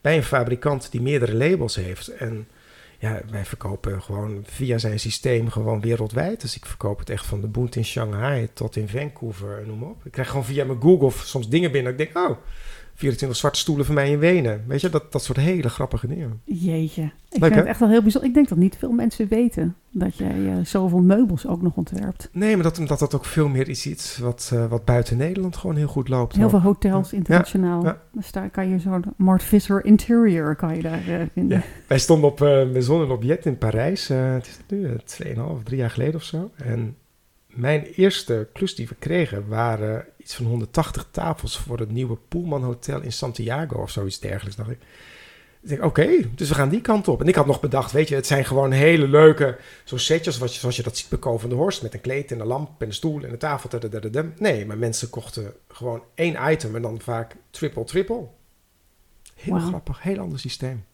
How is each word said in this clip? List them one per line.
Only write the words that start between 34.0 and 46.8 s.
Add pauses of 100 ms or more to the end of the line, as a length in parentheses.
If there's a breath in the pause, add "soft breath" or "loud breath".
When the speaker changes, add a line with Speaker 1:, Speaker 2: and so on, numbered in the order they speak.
Speaker 1:
Eh,
het
is (100)
nu,
eh, (120)
tweeënhalf,
drie
jaar
geleden
of
zo.
En (500)
mijn
eerste
klus
die
we
kregen
waren (120)
iets
van
honderdtachtig
tafels
voor
het
nieuwe (120)
Pullman
Hotel
in
Santiago
of
zoiets
dergelijks,
dacht
ik. (840 soft breath)
Ik
denk,
oké, (260)
dus
we
gaan
die